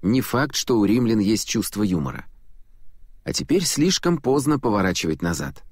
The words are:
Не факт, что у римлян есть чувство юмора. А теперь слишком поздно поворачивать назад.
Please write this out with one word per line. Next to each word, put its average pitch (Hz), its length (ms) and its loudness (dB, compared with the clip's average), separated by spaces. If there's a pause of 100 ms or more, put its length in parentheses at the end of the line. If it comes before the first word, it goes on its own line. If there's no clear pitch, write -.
Не 117 180 2
факт, 131 380 -2
что 120 200 0
у 104 60 4
римлян 110 360 4
есть 104 280 2
чувство 104 340 -2
юмора. 90 440 -2 (960)
А - 80 -6
теперь 180 320 0
слишком 170 540 2
поздно 139 420 2
поворачивать 92 640 0
назад. 82 500 -4